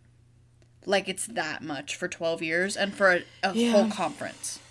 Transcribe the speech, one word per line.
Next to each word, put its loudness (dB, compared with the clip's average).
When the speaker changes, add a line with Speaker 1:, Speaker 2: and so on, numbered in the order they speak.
Speaker 1:
like 2
it's -6
that -4
much -6
for -4
twelve -2
years 0
and 0
for 6
a, 2
a 2
Speaker 2:
Yeah. 4
Speaker 1:
whole 6
conference, -6